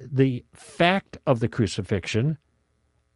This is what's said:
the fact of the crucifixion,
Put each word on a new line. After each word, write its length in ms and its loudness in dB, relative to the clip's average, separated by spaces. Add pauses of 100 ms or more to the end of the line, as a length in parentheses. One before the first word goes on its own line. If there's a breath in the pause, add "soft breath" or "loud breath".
the 520 0
fact 640 -2 (100)
of 140 2
the 80 -2
crucifixion, 880 -2 (800)